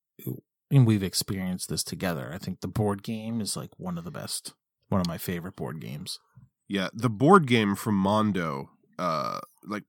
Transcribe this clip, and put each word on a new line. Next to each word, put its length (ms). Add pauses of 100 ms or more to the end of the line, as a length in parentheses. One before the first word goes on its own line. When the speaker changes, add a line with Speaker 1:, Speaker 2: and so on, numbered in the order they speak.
(680)
Speaker 1:
and 160
we've 180
experienced 640
this 160
together, 500
I 40
think 220
the 60
board 380
game 360
is, 160
like, 200
one 220
of 60
the 60
best, 440 (340)
one 120
of 60
my 120
favorite 360
board 260
games. 380 (480)
Speaker 2:
Yeah, 260
the 180
board 360
game 300
from 180
Mondo, 760 (280)
uh, 420 (240)
like, 240